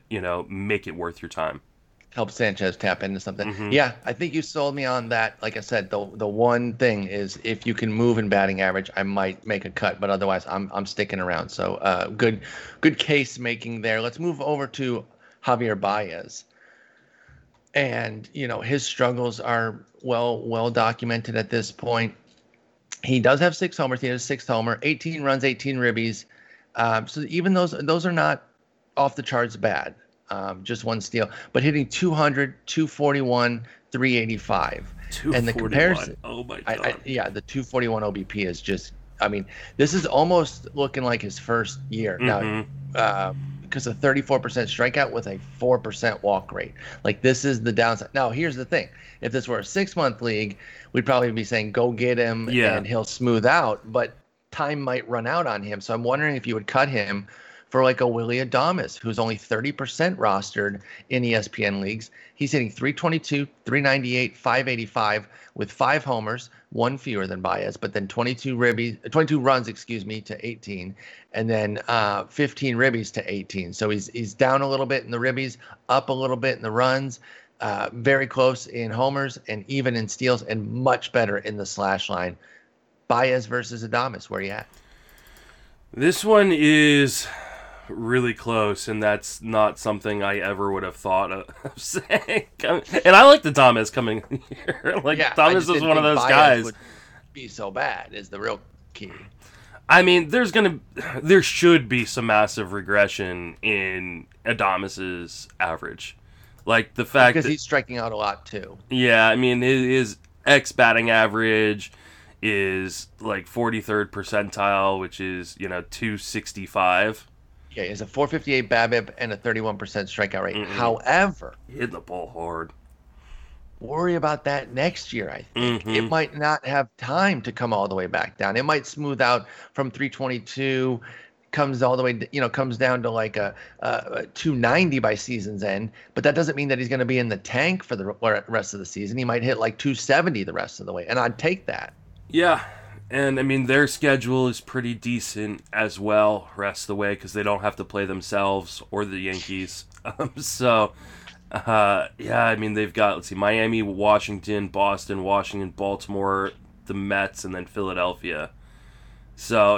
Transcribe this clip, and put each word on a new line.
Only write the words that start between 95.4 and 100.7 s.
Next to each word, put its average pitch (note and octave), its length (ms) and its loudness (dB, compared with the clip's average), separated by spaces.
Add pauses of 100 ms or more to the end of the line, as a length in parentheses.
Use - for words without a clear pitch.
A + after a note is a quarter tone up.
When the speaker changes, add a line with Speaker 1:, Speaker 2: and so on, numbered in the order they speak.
Speaker 2:
just - 20 -4
Speaker 1:
is F3 140 4
Speaker 2:
didn't D#3+ 60 2
Speaker 1:
one D#3 100 6
of D3+ 60 4
Speaker 2:
think D3+ 120 6
Speaker 1:
those A#2+ 80 4
Speaker 2:
Baez C3 60 6
Speaker 1:
guys. C3+ 340 8
Speaker 2:
would A2+ 100 -8 (580)
be C3+ 140 -14
so G2+ 240 -10
bad A2 420 -4
is G2+ 160 -14
the G2 120 -12
real G#2+ 200 -4 (320)
key. F#2+ 200 -16 (760)
Speaker 1:
I F3 140 10
mean, F3+ 280 6
there's A3+ 200 2
gonna, F#3 300 2 (420)